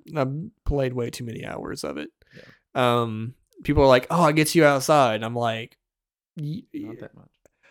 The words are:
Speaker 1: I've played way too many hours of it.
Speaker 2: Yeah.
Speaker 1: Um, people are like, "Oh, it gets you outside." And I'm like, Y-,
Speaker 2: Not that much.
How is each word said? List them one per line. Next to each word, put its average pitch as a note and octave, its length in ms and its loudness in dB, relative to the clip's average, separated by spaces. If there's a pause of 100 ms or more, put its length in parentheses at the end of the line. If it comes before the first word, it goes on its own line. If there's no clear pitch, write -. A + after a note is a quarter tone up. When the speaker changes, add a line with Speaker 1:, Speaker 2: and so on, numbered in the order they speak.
(160)
Speaker 1:
I've C3+ 180 -4 (300)
played C3+ 280 -2
way B2 180 -6
too - 140 -12
many A#2 200 -12
hours - 380 -10
of C#2+ 160 -8
it. D2 120 -10 (260)
Speaker 2:
Yeah. - 60 -20 (600)
Speaker 1:
Um, A2+ 320 -8 (300)
people D3 180 2
are C3+ 60 8
like, B2+ 220 6
"Oh, E3+ 160 4
it D3+ 100 2
gets D#3 180 2
you E3 100 6
outside." C#3+ 520 4
And A2 80 -6
I'm A2+ 100 -6
like, A#2 420 -4 (600)
Y-, D#3 260 -10 (100)
Speaker 2:
Not - 280 -12
that - 160 -18
much. - 100 -20 (440)